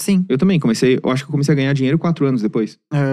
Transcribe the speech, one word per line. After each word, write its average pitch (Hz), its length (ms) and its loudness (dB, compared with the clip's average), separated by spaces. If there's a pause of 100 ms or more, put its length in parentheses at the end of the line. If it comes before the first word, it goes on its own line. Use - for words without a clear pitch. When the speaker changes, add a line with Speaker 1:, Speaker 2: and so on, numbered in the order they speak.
Speaker 1:
Sim. 185 300 0
Speaker 2:
Eu 131 80 2
também 185 200 2
comecei, 123 440 2
eu 120 80 0
acho 131 140 -2
que - 40 -16
eu - 40 -6
comecei 143 200 0
a 147 40 2
ganhar 139 180 0
dinheiro 135 240 0
quatro 160 280 -2
anos 127 140 0
depois. 107 380 -4 (140)
Speaker 1:
É, 143 200 0